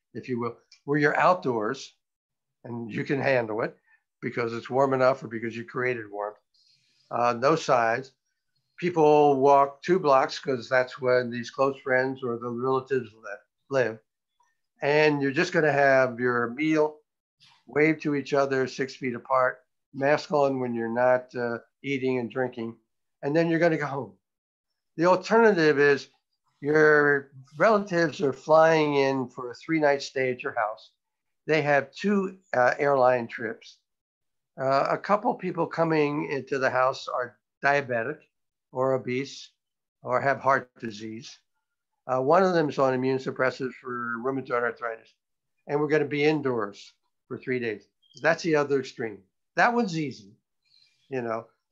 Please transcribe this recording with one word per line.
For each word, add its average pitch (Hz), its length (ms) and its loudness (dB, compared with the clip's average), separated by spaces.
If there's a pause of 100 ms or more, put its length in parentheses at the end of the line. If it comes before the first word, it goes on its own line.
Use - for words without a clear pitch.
(140)
if - 140 -14
you 123 120 -6
will, 117 160 -6 (300)
where 143 120 -2
you're 147 220 2
outdoors 139 760 0 (680)
and 117 260 -10
you 175 140 -6
can 139 180 -2
handle 120 400 -4
it 151 140 -8 (460)
because 117 320 -6
it's 113 160 -12
warm 135 240 0
enough 131 280 2
or 117 60 -12
because 113 280 -10
you 117 100 -12
created 123 440 -6
warmth. 104 280 -10 (720)
Uh, 120 260 0
no 139 180 2
sides. 123 580 0 (640)
People 151 640 4
walk 139 440 4
two 180 160 2
blocks 147 400 2
'cause 127 280 -6
that's 127 320 0
when 127 300 0
these 117 220 -10
close 135 300 0
friends 131 420 -2
or 117 140 -4
the 120 120 -10
relatives 127 640 -4
li-, 110 160 -18 (400)
live. 117 300 0 (840)
And 147 400 2
you're 139 100 0
just 135 220 -2
gonna 156 180 2
have 135 480 4
your 120 300 0
meal, 151 480 0 (680)
wave 151 340 2
to 147 140 -4
each 139 180 -4
other 139 340 0
six 135 280 -8
feet 127 200 -6
apart, 131 440 0 (340)
mask 139 380 0
on 139 280 2
when 123 140 -4
you're 117 160 -4
not, 127 460 0
uh, 120 240 -6 (240)
eating 131 360 -2
and 113 120 -6
drinking, 123 440 -6 (480)
and 143 120 -4
then 165 140 2
you're 165 100 0
gonna 165 180 2
go 147 100 -6
home. 131 260 -10 (840)
The 156 80 0
alternative 180 720 4
is 143 300 2 (520)
your 147 720 4 (260)
relatives 180 640 2
are 135 100 2
flying 156 640 4
in 135 320 2
for 127 220 -14
a 117 60 -14
three-night 147 480 0
stay 131 280 -4
at 127 120 -10
your 131 100 -8
house. 110 380 -6 (560)
They 156 160 2
have 139 280 0
two, 196 460 -2 (180)
uh, 123 220 4
airline 127 500 2
trips. - 520 -12 (800)
Uh, 135 340 0
a 147 60 0
couple 208 360 0
people 170 320 -4
coming 160 680 0
into 135 280 -6
the 131 100 0
house 127 380 0
are 123 300 -8 (280)
diabetic 131 540 -2 (520)
or 131 220 -2
obese 127 560 -6 (540)
or 123 180 -2
have 131 180 -2
heart 127 300 0 (100)
disease. 110 600 -14 (680)
Uh, 131 160 -2
one 160 220 4
of 185 100 2
them 160 160 2
is 139 100 -4
on 131 140 2
immune 131 240 0
suppressives 131 640 -4
for 120 420 -8
rheumatoid 131 380 -4
arthritis. 113 540 -8 (520)
And 143 120 -2
we're 151 80 0
gonna 151 180 0
be 143 180 -2
indoors 127 680 -2 (340)
for 123 100 -10
three 135 220 -6
days. 110 280 -6 (340)
That's 160 220 0
the 160 120 2
other 143 240 0
extreme. 113 400 -10 (360)
That 208 180 2
one's 208 240 -2
easy, 110 360 -8 (760)
you 131 120 -4
know, 113 260 -6 (240)